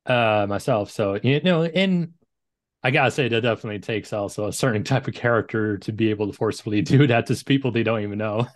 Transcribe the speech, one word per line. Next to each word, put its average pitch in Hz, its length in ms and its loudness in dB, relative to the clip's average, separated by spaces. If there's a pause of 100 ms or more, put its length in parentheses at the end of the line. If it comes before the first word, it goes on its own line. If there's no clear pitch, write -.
uh, 110 420 2
myself. 101 420 -2
So, 101 320 -2
you 139 180 2
know, 165 240 2
and 175 480 -2 (720)
I 127 80 2
gotta 135 200 4
say 127 180 0
that 113 120 0
definitely 110 400 -2
takes 104 320 -6
also 104 340 -4
a 98 60 -4
certain 107 320 0
type 127 240 -2
of 110 60 -4
character 107 640 0
to 110 140 -8
be 110 180 2
able 107 180 -2
to 95 40 -6
forcefully 104 500 -2
<laughs> - 0 -
do 143 240 6
that 117 200 4
to - 180 -4
people 135 280 0
they 117 100 0
don't 113 200 0
even 104 160 -6
know. 107 380 -2